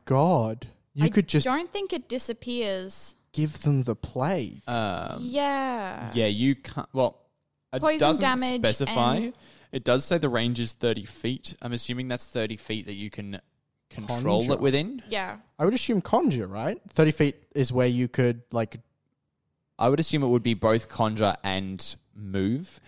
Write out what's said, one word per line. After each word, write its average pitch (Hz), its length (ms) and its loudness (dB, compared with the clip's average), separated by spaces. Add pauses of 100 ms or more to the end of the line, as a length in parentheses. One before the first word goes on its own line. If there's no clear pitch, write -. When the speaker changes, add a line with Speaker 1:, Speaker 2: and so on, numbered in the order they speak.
Speaker 1:
god. 131 600 2 (260)
You 147 120 2
Speaker 2:
I - 40 4
Speaker 1:
could 208 180 2
just - 180 2
Speaker 2:
don't 294 260 -2
think 392 200 -4
it 320 160 -6
disappears. 226 1080 -6 (180)
Speaker 1:
give 151 300 -2
them 139 200 4
the 120 120 -2
plague. 135 720 -4
Speaker 3:
Um, 107 540 -4
Speaker 2:
Yeah. 254 920 -4
Speaker 3:
yeah, 113 140 2
you 120 280 2
can't. - 380 -12
Well, 127 240 0 (560)
it 131 80 -4
Speaker 2:
Poison 311 180 2
Speaker 3:
doesn't 302 220 4
Speaker 2:
damage 254 400 0
Speaker 3:
specify. 123 540 2
Speaker 2:
and 240 180 -4 (400)
Speaker 3:
It 131 120 -6
does 131 200 4
say 170 140 2
the 151 100 0
range 120 320 0
is 113 120 -2
thirty 110 320 0
feet. - 560 -6
I'm 123 120 -6
assuming 123 360 -6
that's 123 180 -6
thirty 110 300 -4
feet 107 280 -8
that 101 100 -10
you 101 140 -8
can 101 300 -12 (500)
control 113 520 -2
Speaker 1:
Conjure. 127 120 2
Speaker 3:
it - 80 -2
within. 151 480 0
Speaker 2:
Yeah. 196 280 -4 (220)
Speaker 1:
I 151 60 2
would 208 80 4
assume 240 280 0
conjure, 170 460 2
right? 113 420 -4
Thirty 156 220 4
feet 143 240 2 (200)
is 131 180 2
where 123 140 4
you 123 220 2
could, 120 320 2 (100)
like, 113 300 -2 (1000)
Speaker 3:
I 120 100 4
would 143 120 4
assume 156 220 2
it 131 40 4
would 120 160 4
be 117 100 4
both 110 360 2
conjure 107 540 2
and 95 520 -4 (180)
move 104 760 -2